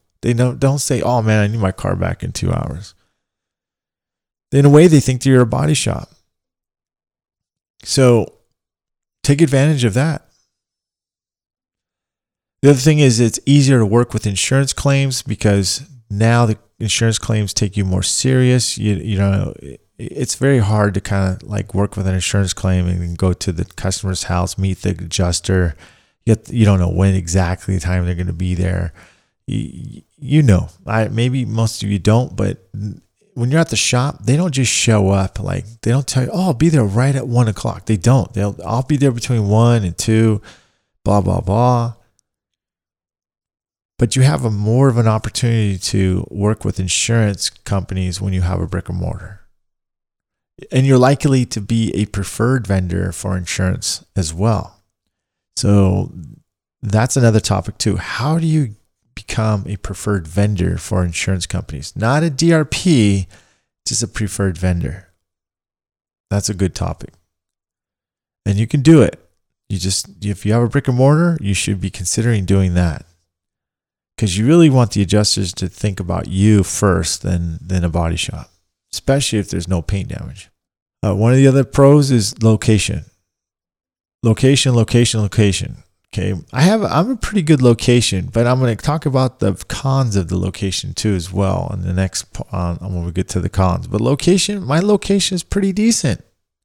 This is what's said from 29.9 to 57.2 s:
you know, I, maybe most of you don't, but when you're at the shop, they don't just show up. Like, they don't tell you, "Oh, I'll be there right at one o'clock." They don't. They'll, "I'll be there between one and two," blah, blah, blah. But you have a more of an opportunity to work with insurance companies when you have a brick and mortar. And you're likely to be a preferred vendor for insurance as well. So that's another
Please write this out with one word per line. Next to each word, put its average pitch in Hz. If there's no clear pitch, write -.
you 147
know, 90
I, 110
maybe 123
most 110
of 104
you 101
don't, 110
but 98
when 123
you're 160
at 165
the -
shop, 127
they 120
don't 165
just 131
show 104
up. 98
Like, 92
they 113
don't 135
tell 127
you, 123
"Oh, 185
I'll 160
be 143
there 151
right 120
at 127
one 120
o'clock." -
They 110
don't. 120
They'll, 101
"I'll 113
be 147
there 135
between 117
one 113
and 85
two," 110
blah, 101
blah, 90
blah. 117
But -
you 127
have 139
a 110
more 107
of 117
an 113
opportunity 110
to 92
work 104
with 98
insurance 104
companies 92
when 98
you 92
have 90
a 85
brick 90
and 90
mortar. 87
And 131
you're 131
likely 131
to -
be 113
a 104
preferred 113
vendor 90
for 95
insurance -
as 80
well. 101
So 95
that's 110
another 117